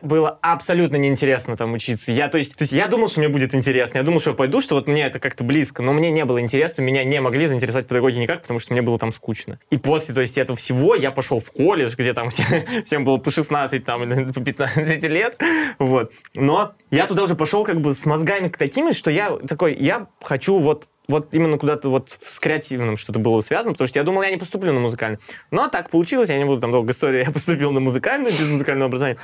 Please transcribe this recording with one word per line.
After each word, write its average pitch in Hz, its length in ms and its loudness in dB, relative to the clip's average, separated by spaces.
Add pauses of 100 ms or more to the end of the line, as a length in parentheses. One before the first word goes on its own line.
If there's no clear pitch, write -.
было 156 400 0
абсолютно 170 540 0
неинтересно 135 600 0
там 117 160 -4
учиться. 117 380 -6
Я, 143 160 2
то 156 100 0
есть, 147 180 -2
то - 80 -2
есть 135 100 0
я 180 140 2
думал, 220 200 2
что 160 140 -2
мне 151 80 4
будет 139 260 0
интересно, 127 420 0
я 131 60 0
думал, 165 160 2
что - 120 2
я 110 40 -6
пойду, 143 260 2
что 208 140 0
вот 139 120 0
мне 147 200 2
это 131 100 -6
как-то 127 260 -6
близко, 135 380 0
но 127 120 2
мне 160 180 2
не 156 140 0
было 123 140 2
интересно, 135 440 0
меня 131 200 2
не 139 180 0
могли 131 260 2
заинтересовать 123 400 0
педагоги 123 320 2
никак, 170 240 -2
потому 117 160 -4
что - 140 -6
мне 123 100 2
было 117 160 0
там 113 120 -2
скучно. - 460 -8 (140)
И 147 60 4
после, 151 360 0
то 131 80 2
есть, 123 160 -2
этого 127 180 0
всего 131 380 2
я 139 160 2
пошёл 131 300 -2
в - 120 -8
колледж, 139 460 2
где 123 160 0
там 117 160 -4 (280)
<laughs> 220 280 -4
всем 147 180 -2
было 131 140 4
по 147 140 -2
шестнадцать 139 520 -2
там, 120 200 -4
или 131 280 -2
по 127 100 -6
пятнадцать 151 640 -2
лет, 175 360 0 (400)
вот. 131 320 2 (240)
Но 156 380 2 (180)
я 185 160 4
туда 196 160 0
уже 175 100 0
пошёл 156 320 0
как 175 160 0
бы 143 140 0
с - 100 -10
мозгами 165 440 0
такими, 262 420 0
что - 180 -2
я 180 280 0 (100)
такой, 156 260 0
я 185 320 0 (160)
хочу 185 380 0
вот, 151 280 0 (200)
вот 147 260 -2
именно 156 240 2
куда-то 147 320 -2
вот 131 200 0
в-, - 200 -16
с - 100 -12
креативным 127 560 -2
что-то 107 240 -6
было 113 220 4
связано, 180 320 -2
потому 131 140 0
что 143 120 -2
я 143 60 2
думал, 190 180 2
я 190 80 0
не 185 60 -2
поступлю 185 340 -2
на 135 80 2
музыкальный. 113 380 -2 (320)
Но 240 180 0
так 185 220 -6
получилось, 185 400 2
я 143 80 0
не 139 80 2
буду 139 160 2
там 120 100 0
долго 120 200 2
историю, 131 320 2
<laughs> - 20 0
я 147 60 0
поступил 147 400 0
на 135 100 2
музыкальный, 208 500 0
без 156 160 0
музыкального 139 400 0
образования. 127 360 -2